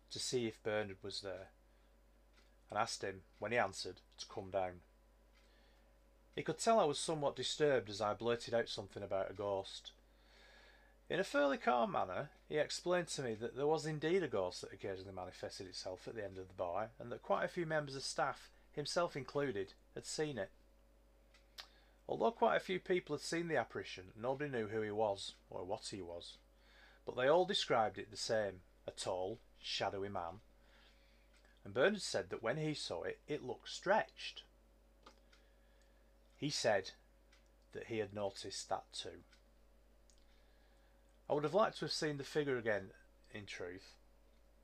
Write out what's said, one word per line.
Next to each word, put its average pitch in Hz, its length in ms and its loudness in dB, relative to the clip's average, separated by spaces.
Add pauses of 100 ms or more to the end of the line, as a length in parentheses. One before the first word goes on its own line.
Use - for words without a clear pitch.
(120)
to - 80 -8
see 123 260 0
if - 160 -4
Bernard 107 400 -2
was 101 200 -6
there, 95 260 -8 (1200)
and 104 80 0
asked - 240 0
him, 95 200 -6 (180)
when 107 100 -2
he 120 80 4
answered, 95 380 0 (220)
to - 140 -10
come 95 200 -6
down. 92 220 2 (1600)
He 147 60 -2
could 156 160 -2
tell 226 200 6
I 190 60 8
was 147 160 4
somewhat 147 340 2
disturbed 127 560 2
as 101 100 -4
I 104 140 4
blurted 117 400 0
out 117 140 4
something 101 340 -6
about 95 300 0
a - 20 -8
ghost. 98 560 -2 (1200)
In 151 100 0
a 190 40 2
fairly 277 340 2
calm 233 340 2
manner, 104 380 0 (180)
he 151 80 -2
explained 175 520 2
to - 140 -4
me 117 120 0
that 110 200 -6
there 139 120 0
was 151 180 4
indeed 156 380 2
a 151 60 -2
ghost 95 340 0
that - 100 -12
occasionally 95 420 -6
manifested 92 520 -8
itself 92 420 -8
at 117 60 -10
the 107 100 -4
end 95 140 -8
of 92 100 -10
the 92 60 -18
bar, 95 340 0 (100)
and 120 140 -8
that 113 100 -8
quite 190 220 2
a 175 40 0
few 175 180 -2
members 151 300 0
of 107 60 -6
staff, - 460 -2 (240)
himself 170 420 0
included, 127 600 -2 (200)
had 131 120 -8
seen 151 320 -2
it. 95 100 -2 (1600)
Although - 220 2
quite 233 260 4
a 165 40 4
few 185 180 -2
people 180 360 0
had 143 80 -4
seen 170 260 -2
the 151 100 4
apparition, 101 460 -4 (140)
nobody 135 300 -2
knew 117 200 0
who 110 120 0
he 107 100 0
was, 104 440 0 (160)
or 101 140 -6
what 98 260 -4
he 101 100 -6
was, 87 380 -10 (640)
but - 100 -6
they 127 140 4
all 175 160 8
described 135 540 2
it - 120 -8
the 101 60 -12
same, 101 440 0 (260)
a - 40 -6
tall, 95 480 -2 (220)
shadowy 101 480 0
man, 92 320 -6 (1200)
and 101 120 -12
Bernard 180 260 4
said 95 300 -2
that 101 120 -6
when 117 140 2
he 156 160 0
saw 90 300 -4
it, 95 160 -4 (100)
it 139 160 -4
looked 123 240 -8
stretched. - 760 0 (1900)
He 139 100 -2
said 107 440 4 (840)
that - 140 -6
he 113 100 0
had 101 160 -2
noticed 101 560 -4
that 95 140 0 (100)
too. 87 260 -8 (2000)
I - 40 4
would 147 100 2
have 151 100 0
liked 214 240 6
to 160 80 -4
have 147 60 -2
seen 151 260 0
the 135 60 -6
figure 139 340 2
again, 104 320 2 (420)
in 104 140 -10
truth, 92 480 -10 (680)